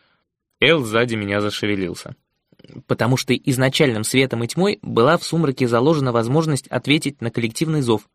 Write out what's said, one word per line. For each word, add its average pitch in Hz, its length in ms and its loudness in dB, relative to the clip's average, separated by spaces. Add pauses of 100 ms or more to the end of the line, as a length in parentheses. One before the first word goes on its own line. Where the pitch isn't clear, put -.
(600)
Эл 147 240 4
сзади 113 300 0
меня 101 260 -2
зашевелился. 101 760 -4 (720)
"Потому 120 300 0
что - 180 -2
изначальным 131 720 0
светом 123 400 0
и - 20 -2
тьмой 190 360 -2
была 120 340 4
в - 80 -6
сумраке 139 420 0
заложена 131 460 2
возможность 131 560 0
ответить 147 540 -2
на 117 80 -6
коллективный 151 500 -4
зов", 117 340 0